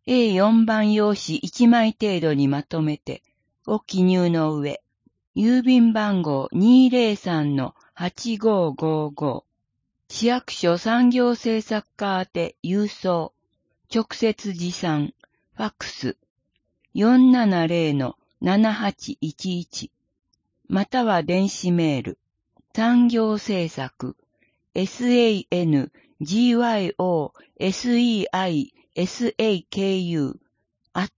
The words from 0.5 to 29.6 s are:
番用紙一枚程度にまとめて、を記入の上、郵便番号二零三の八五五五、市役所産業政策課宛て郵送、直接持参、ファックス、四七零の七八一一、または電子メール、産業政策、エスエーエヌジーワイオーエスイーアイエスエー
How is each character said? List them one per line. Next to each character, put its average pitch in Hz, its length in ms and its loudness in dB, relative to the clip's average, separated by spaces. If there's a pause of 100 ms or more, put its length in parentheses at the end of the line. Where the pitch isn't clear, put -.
番 214 280 2
用 208 220 2
紙 160 240 -6
一 233 280 2
枚 233 320 4
程 196 220 -2
度 156 140 0
に 139 120 2
ま 139 140 -2
と 160 220 -4
め 151 140 -2
て、 - 260 -14 (420)
を 214 140 -4
記 185 240 -2
入 180 260 2
の 160 260 0
上、 143 260 -6 (540)
郵 240 280 2
便 240 280 6
番 208 300 0
号 143 320 -4
二 247 380 6
零 233 240 2
三 156 400 -2
の 131 180 -4 (200)
八 208 440 -6
五 202 360 0
五 156 360 -4
五、 143 340 -6 (640)
市 - 200 -4
役 247 240 -2
所 170 260 0
産 233 320 2
業 247 220 2
政 226 360 -4
策 214 200 -6 (100)
課 196 240 -4
宛 185 60 -8
て 170 360 -6
郵 196 240 -2
送、 175 460 -4 (600)
直 220 200 -2
接 214 400 -4
持 175 180 -6
参、 156 420 -4 (400)
フ - 100 -8
ァ - 20 -4
ッ 214 120 -8
ク - 80 -14
ス、 - 320 -10 (760)
四 254 400 4
七 196 340 2
零 165 240 0
の 135 240 -4 (240)
七 214 340 2
八 208 460 -8
一 175 400 -6
一、 - 320 -14 (800)
ま 190 160 -2
た 254 180 -2
は 190 200 0
電 185 260 0
子 180 220 -4
メ 160 280 0
ー - 20 -6
ル、 - 160 -10 (560)
産 240 360 4
業 220 240 0
政 190 360 -4
策、 131 460 -10 (600)
エ 185 100 -2
ス 240 260 -4
エ 240 200 4
ー 202 200 -4
エ 180 140 0
ヌ 143 260 0 (300)
ジ 214 300 2
ー 233 40 2
ワ 233 240 0
イ 180 200 -4
オ 175 280 -2
ー - 40 -14 (280)
エ 190 140 -2
ス 240 260 0
イ 233 220 2
ー - 100 -2
ア 185 160 -2
イ 156 260 -4 (220)
エ 180 100 0
ス - 320 -6
エ 220 180 0
ー 170 140 -8